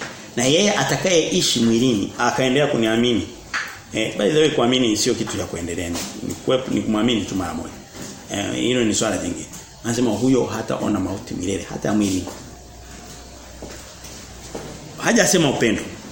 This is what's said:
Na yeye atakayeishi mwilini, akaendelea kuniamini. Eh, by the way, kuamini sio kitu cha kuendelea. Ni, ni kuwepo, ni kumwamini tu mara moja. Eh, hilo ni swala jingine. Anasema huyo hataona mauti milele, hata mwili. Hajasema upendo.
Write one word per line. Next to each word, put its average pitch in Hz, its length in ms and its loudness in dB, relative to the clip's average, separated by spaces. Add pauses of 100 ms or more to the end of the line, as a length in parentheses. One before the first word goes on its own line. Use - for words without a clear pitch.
(360)
Na 120 80 0
yeye 175 300 6
atakayeishi 156 840 2
mwilini, 117 580 4
akaendelea 131 480 4
kuniamini. 113 640 2 (680)
Eh, 113 240 0
by - 120 4
the 151 80 4
way, 156 120 6
kuamini 120 460 4
sio 120 180 2
kitu 104 220 -4
cha 95 80 -2
kuendelea. 85 440 -4
Ni, 85 100 -4 (240)
ni 90 120 -6
kuwepo, - 400 0
ni 110 60 2
kumwamini 107 440 2
tu - 100 -6
mara 90 200 -4
moja. - 160 -8 (600)
Eh, 101 220 -4
hilo 123 300 2
ni 104 100 2
swala 104 240 2
jingine. 87 280 -4 (380)
Anasema 117 260 2
huyo 117 340 4
hataona 107 560 -2
mauti 92 340 -6
milele, 92 360 -4
hata - 220 -2
mwili. 95 320 2 (2750)
Hajasema 175 520 4
upendo. 113 320 2 (300)